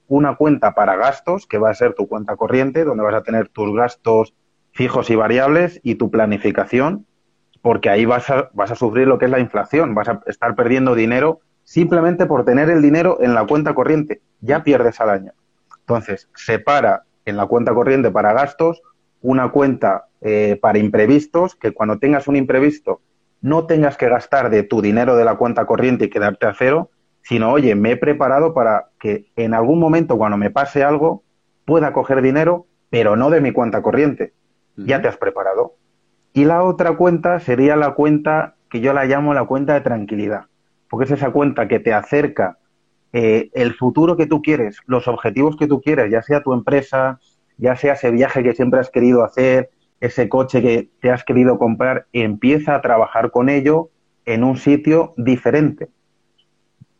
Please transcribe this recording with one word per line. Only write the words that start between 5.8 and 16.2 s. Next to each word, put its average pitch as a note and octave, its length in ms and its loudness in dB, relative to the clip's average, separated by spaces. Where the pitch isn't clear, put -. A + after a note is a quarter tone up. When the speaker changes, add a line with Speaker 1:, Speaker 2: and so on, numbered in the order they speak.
Speaker 1:
y A2+ 120 -4
tu A2 160 -4
planificación, A2 960 -2
porque A2+ 260 0
ahí G#2 160 2
vas A#2+ 240 -2
a, C3+ 240 -2
vas G2+ 160 -4
a A#2 60 -6
sufrir B2 320 0
lo B2+ 100 4
que B2+ 80 0
es B2+ 60 0
la C3 80 0
inflación. A#2 560 -2
Vas G#2 120 -2
a A2+ 200 -6
estar A#2 280 -4
perdiendo B2+ 400 0
dinero B2 440 0
simplemente E3+ 640 0
por C3 180 0
tener C#3 240 2
el E3 120 2
dinero D#3+ 400 2
en B2 120 2
la A2 140 0
cuenta D3+ 260 0
corriente. D3+ 480 -2
Ya D3 220 -2
pierdes A#2+ 380 2
al A2 80 0
año. G2 220 -4
Entonces, G#2+ 560 -6